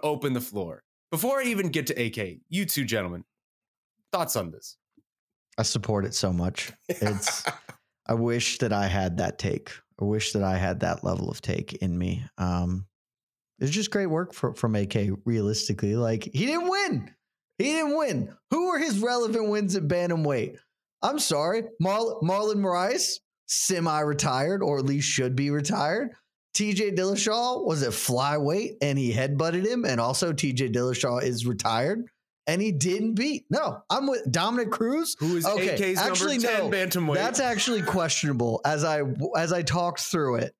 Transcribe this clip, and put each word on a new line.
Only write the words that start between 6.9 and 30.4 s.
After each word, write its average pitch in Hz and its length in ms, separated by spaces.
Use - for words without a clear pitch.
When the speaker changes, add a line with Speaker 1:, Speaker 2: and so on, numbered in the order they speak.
Speaker 2:
I 117 80
wish 117 440
that 110 140
I 101 140
had 90 300
that 92 220
take. - 320
I 101 40
wish 104 280
that 101 100
I 92 140
had 92 240
that 85 220
level 92 260
of - 120
take - 320
in 87 240
me. 90 260
Um, 90 480
it's 135 120
just 202 200
great 196 160
work 170 260
for, 117 220
from 110 200
A 101 100
K, 101 260
realistically. 107 720
Like, 113 280
he 160 140
didn't 339 220
win. 370 440
He 214 60
didn't 302 320
win. 233 380
Who 339 180
were 339 120
his 269 200
relevant 233 500
wins 208 260
at 180 80
bantamweight? 160 720
I'm 277 180
sorry. 170 440
Mar-, 208 440
Marlon 202 340
Moraes? 196 640
Semi-retired, 151 1120
or 143 160
at 135 60
least 139 220
should 127 280
be 139 140
retired. 165 640
T 208 200
J 202 180
Dillashaw 214 760
was 160 160
at 120 100
flyweight, 143 920
and 139 180
he 120 120
headbutted 160 540
him, 240 200
and 127 140
also 160 340
T 139 200